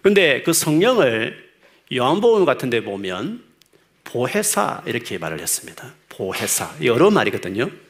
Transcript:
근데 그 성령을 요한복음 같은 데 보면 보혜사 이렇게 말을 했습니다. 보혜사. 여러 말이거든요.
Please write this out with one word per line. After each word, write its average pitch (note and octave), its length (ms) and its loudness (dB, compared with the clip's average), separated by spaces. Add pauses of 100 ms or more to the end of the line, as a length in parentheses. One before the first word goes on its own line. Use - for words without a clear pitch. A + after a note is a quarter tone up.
근데 F3+ 420 4
그 E3 100 0
성령을 D#3 960 2 (440)
요한복음 F#3+ 500 4
같은 C3 240 0
데 A#2 140 0
보면 G2+ 600 -8 (600)
보혜사 - 840 -2
이렇게 A2+ 320 -6
말을 D#2+ 220 -8
했습니다. - 540 -10 (160)
보혜사. - 760 -6
여러 D#3 260 4
말이거든요. G#2 640 0 (180)